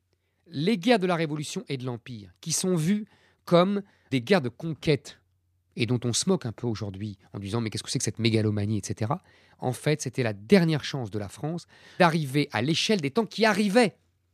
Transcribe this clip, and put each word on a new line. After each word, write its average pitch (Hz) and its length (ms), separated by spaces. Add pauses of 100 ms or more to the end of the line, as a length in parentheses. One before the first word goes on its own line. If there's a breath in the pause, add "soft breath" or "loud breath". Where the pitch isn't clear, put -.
(460)
les 170 300
guerres 220 220
de 185 80
la 180 100
Révolution 156 520
et 143 80
de 123 80
l'Empire, 117 560
qui 160 120
sont 185 220
vues 190 320 (380 soft breath)
comme 190 380 (280 soft breath)
des 131 120
guerres 175 200
de 123 60
conquête, - 720 (580)
et 123 60
dont 117 200
on 120 100
se - 140
moque 185 180
un 110 60
peu - 140
aujourd'hui 104 520 (160 soft breath)
en 104 40
disant « 101 240
Mais 113 60
qu'est-ce 110 140
que - 80
c'est - 80
que - 60
cette - 140
mégalomanie, 107 600
et 95 40
cetera », 113 400 (360 soft breath)
en 127 140
fait, 151 300
c'était 131 200
la 113 100
dernière 156 520
chance 123 260
de 107 80
la 101 100
France 160 380 (320 loud breath)
d'arriver 151 540
à 110 100
l'échelle 165 380
des 139 100
temps 226 160
qui 196 180
arrivaient. 208 520 (380)